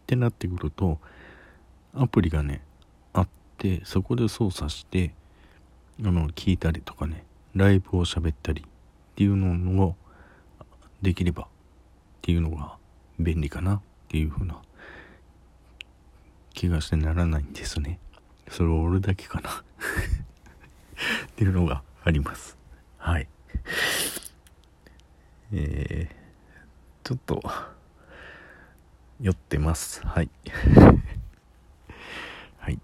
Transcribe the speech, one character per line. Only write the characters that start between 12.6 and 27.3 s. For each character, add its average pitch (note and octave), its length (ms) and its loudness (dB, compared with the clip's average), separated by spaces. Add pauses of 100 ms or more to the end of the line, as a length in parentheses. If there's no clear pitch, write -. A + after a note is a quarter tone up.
便 D#2+ 220 0
利 C#2+ 80 -4
か D2 120 -10
な F#2+ 160 0
っ G2+ 40 -8 (260)
て D#2 100 -4
い D#2 80 0
う D2+ 60 -4
風 - 140 -6
な D2+ 160 -10 (1900)
気 F#2 160 -2
が E2 100 2
し - 100 -6
て D#2 60 0
な D#2 180 0
ら E2+ 120 0
な D#2 140 0
い D2 40 -4
ん - 100 -10
で - 120 -12
す - 140 -6
ね。 D2+ 200 -6 (500)
そ - 140 -2
れ E2 60 4
は D#2+ 60 2
俺 E2+ 240 2
だ F#2+ 160 0
け - 100 -18
か - 160 -8
な - 80 -12
<laughs> - 1800 -8
っ - 80 -20
て A2 80 -2
い G2 40 4
う F#2+ 40 4
の F2+ 140 2
が C2+ 180 -4 (200)
あ E2+ 80 2
り D2+ 80 2
ま - 160 -6
す。 - 220 -20 (400)
は E2+ 220 -2
い。 - 80 -8 (2250)
え D2 580 -4
ー、 - 40 -18 (880)
ち - 100 -6
ょ - 20 -2
っ B2+ 100 -10
と、 - 160 -4 (1800)